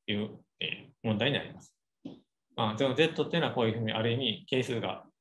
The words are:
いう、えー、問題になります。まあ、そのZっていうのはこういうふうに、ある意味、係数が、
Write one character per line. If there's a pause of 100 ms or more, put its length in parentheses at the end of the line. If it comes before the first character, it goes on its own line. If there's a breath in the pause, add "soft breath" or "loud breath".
い
う、 (220)
え
ー、 (120)
問
題
に
な
り
ま
す。 (800)
ま
あ、
そ
の
Z
っ
て
い
う
の
は
こ
う
い
う
ふ
う
に、
あ
る
意
味、
係
数
が、 (160)